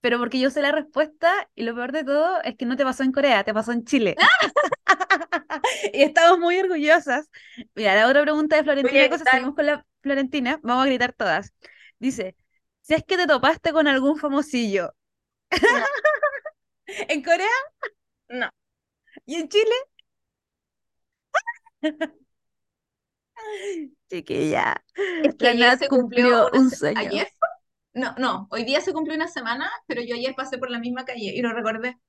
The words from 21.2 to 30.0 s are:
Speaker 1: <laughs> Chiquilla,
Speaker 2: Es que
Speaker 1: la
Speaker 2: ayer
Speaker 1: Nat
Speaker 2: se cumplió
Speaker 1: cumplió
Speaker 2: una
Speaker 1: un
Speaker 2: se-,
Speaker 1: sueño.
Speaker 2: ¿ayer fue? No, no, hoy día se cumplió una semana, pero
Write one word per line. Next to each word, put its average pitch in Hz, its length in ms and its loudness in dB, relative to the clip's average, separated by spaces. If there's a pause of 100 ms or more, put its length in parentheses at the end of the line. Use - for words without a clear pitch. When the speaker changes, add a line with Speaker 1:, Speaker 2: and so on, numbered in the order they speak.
Speaker 1:
<laughs> 302 540 -8 (1700)
Chiquilla, - 680 -2 (460)
Speaker 2:
Es - 140 0
que - 120 0
Speaker 1:
la - 20 6
Speaker 2:
ayer 240 220 4
Speaker 1:
Nat 262 80 2
Speaker 2:
se 277 100 -2
cumplió 247 400 2
Speaker 1:
cumplió 233 220 4
Speaker 2:
una 262 80 4
Speaker 1:
un 262 100 6
Speaker 2:
se-, - 100 -6
Speaker 1:
sueño. - 320 -2
Speaker 2:
¿ayer 208 160 -4 (120)
fue? 679 100 -2 (440)
No, 254 240 -6
no, 208 340 -4
hoy 226 140 -6
día 277 160 0
se 381 120 -4
cumplió 311 220 -6
una 320 120 -4
semana, 269 440 -6 (160)
pero 240 140 -6